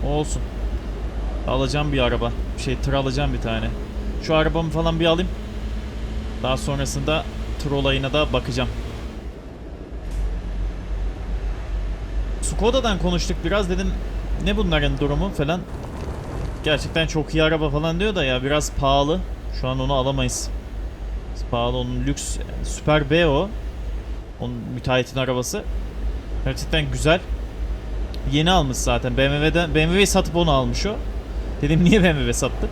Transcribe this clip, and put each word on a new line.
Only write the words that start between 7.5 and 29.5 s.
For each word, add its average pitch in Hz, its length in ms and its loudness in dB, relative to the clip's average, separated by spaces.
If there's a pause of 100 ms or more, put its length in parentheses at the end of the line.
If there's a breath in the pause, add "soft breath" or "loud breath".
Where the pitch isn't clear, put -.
tır 143 80 -2
olayına 139 420 2
da 151 200 2
bakacağım. 123 360 0 (3750)
Skoda'dan 214 560 2
konuştuk 175 460 0
biraz, 190 260 0
dedim 190 220 0 (520)
ne 202 120 2
bunların 151 440 2
durumu 147 300 2
falan. 160 300 0 (1040)
Gerçekten 156 420 2
çok 156 280 -2
iyi 156 80 4
araba 156 280 4
falan 160 300 0
diyor 214 140 2
da 165 100 2
ya 127 180 2
biraz 147 300 0
pahalı. 143 480 4 (400)
Şu 127 80 0
an 131 120 0
onu 135 120 0
alamayız. 131 580 0 (1000)
Pahalı, 123 260 2
onun 123 300 -2
lüks, - 300 -2 (280)
Super 151 460 2
B 165 160 6
o. 156 220 4 (920)
Onun 123 160 -6 (180)
müteahhitin 127 440 2
arabası. 127 440 0 (840)
Gerçekten 139 480 0
güzel. 151 280 4 (1120)
Yeni 156 180 4
almış 147 260 4
zaten. 120 400 0
B 135 120 4
M 147 160 2
W'den, 156 300 2